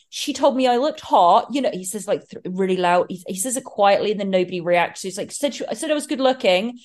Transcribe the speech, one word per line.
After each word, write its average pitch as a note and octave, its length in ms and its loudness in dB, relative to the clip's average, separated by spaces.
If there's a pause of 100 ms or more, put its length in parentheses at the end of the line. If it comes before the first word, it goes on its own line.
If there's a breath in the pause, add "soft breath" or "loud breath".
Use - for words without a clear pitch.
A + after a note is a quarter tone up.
she - 240 -6
told C4+ 240 2
me B3+ 120 2
I A#3+ 80 4
looked C4 240 -2
hot." G3+ 500 4
You C4+ 120 -2
know, A#3+ 100 0
he F#3 120 -8
says, G3+ 220 -10
like, F#3+ 220 -4
th-, - 180 -18
really F#3 300 0
loud. F3+ 320 2
He, F3+ 180 -12
he G3 100 -8
says A#3 200 -6
it - 80 -6
quietly, G3+ 480 2
and G3+ 80 -6
then G3 100 -4
nobody F3+ 300 -2
reacts. E3+ 420 0
He's F#3+ 160 -10
like, E3 140 -10
"Said C#4+ 220 -4
she, - 120 -10
I - 80 -8
said D4+ 160 -6
I D4+ 40 0
was D4 120 -4
good C4+ 140 -4
looking, B3 640 2